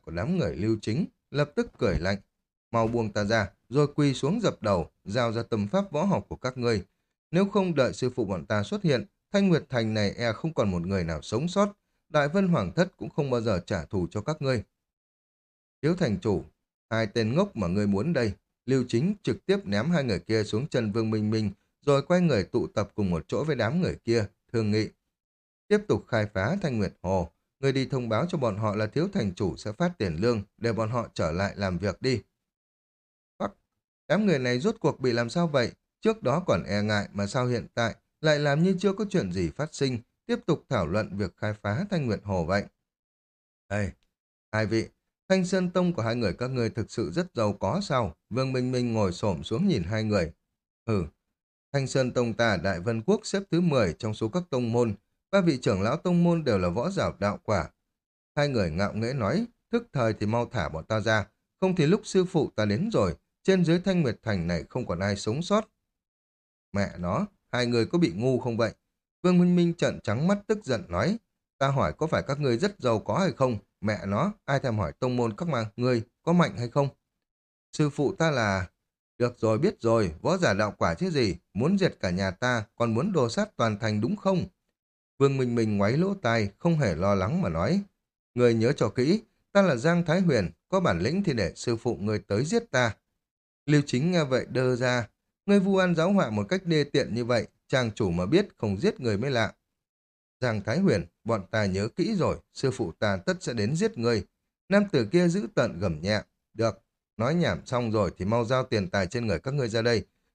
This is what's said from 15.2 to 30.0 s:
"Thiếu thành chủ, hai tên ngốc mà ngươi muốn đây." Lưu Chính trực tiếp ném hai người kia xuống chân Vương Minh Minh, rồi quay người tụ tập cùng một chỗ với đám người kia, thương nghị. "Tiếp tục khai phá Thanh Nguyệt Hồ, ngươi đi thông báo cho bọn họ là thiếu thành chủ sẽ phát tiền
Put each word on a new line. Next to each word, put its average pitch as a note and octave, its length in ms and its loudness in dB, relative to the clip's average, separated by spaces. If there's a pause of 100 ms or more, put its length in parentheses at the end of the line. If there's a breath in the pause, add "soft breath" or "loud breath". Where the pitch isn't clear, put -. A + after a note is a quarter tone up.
"Thiếu F3 140 0
thành A#2 240 0
chủ, F#2+ 240 0 (460)
hai A2+ 180 0
tên A2+ 280 0
ngốc G3+ 200 0
mà F#2+ 120 -2
ngươi G2+ 200 0
muốn G#2 260 0
đây." A#2 200 0 (320)
Lưu B2+ 220 0
Chính D#3+ 360 0
trực A#2+ 220 -4
tiếp G3 180 2
ném C3 280 -2
hai D#3 120 2
người A#2 160 -2
kia A2 240 0
xuống A2 240 -4
chân A2+ 240 -2
Vương A2+ 180 -2
Minh G#2+ 200 0
Minh, G#2+ 220 0 (340)
rồi C#3 160 4
quay F3+ 200 2
người C3 220 4
tụ F2+ 240 -2
tập - 280 -4
cùng G2 140 0
một F2 180 -2
chỗ A2+ 160 -2
với D#3 120 -2
đám B2 260 0
người F2 220 0
kia, A2+ 220 2 (280)
thương A2 180 0
nghị. G#2+ 180 0 (800)
"Tiếp G#3 200 2
tục A2+ 200 0
khai G#2+ 260 0
phá B2 280 0
Thanh C3 160 -2
Nguyệt G2 240 -2
Hồ, F2+ 300 -2 (280)
ngươi C3+ 140 0
đi C3 120 -2
thông B2 240 -4
báo A2 200 0
cho F3 80 -2
bọn A2+ 200 -2
họ G#2+ 180 -2
là G#2+ 120 -2
thiếu D#3 260 -2
thành G#2+ 200 -2
chủ F#2+ 240 -4
sẽ G#2+ 140 -10
phát F3 260 -2
tiền F2+ 180 -2